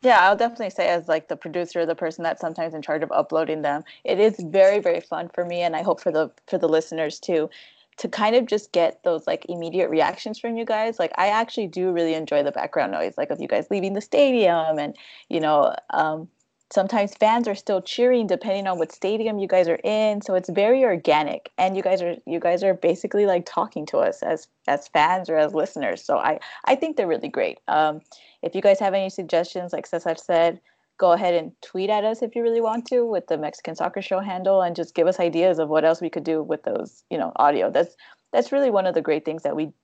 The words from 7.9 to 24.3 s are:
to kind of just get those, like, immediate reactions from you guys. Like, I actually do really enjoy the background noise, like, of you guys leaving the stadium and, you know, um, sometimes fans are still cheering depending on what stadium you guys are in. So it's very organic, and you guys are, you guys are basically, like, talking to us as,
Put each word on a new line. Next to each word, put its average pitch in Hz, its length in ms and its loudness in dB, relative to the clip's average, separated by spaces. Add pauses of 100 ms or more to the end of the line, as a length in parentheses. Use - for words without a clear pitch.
to - 100 -8
kind 220 280 0
of 247 100 4
just 208 280 -4
get 170 280 0
those, 160 240 -2
like, - 240 -4
immediate 170 400 -2
reactions - 480 -2
from 233 180 -6
you 233 100 -4
guys. 226 340 -2
Like, 170 160 0
I 190 140 2
actually 220 360 -2
do 180 260 -2
really 170 220 0
enjoy 151 300 0
the 143 80 0
background 135 400 -2
noise, 87 260 -4
like, 143 140 -4
of 139 100 -6
you 135 60 -8
guys - 240 -2
leaving 196 220 -2
the 202 80 -4
stadium 180 760 2
and, 147 180 -6 (340)
you 170 100 0
know, 156 340 4 (220)
um, 156 320 -2 (420)
sometimes 202 460 0
fans 220 320 2
are 202 80 -2
still 196 260 -2
cheering 240 460 2
depending 196 400 -2
on 185 100 -2
what 160 140 -2
stadium 214 480 -2
you 196 80 -4
guys 185 200 4
are 165 160 0
in. 214 380 0
So 190 140 -2
it's 185 140 0
very 214 340 4
organic, 160 760 0
and 190 180 0
you 190 60 -2
guys 185 220 0
are, 175 140 -4 (100)
you 170 120 -4
guys 175 240 0
are 190 120 2
basically, 185 500 0
like, 180 220 0
talking 156 400 -4
to - 100 -4
us - 240 0
as, - 260 -4 (200)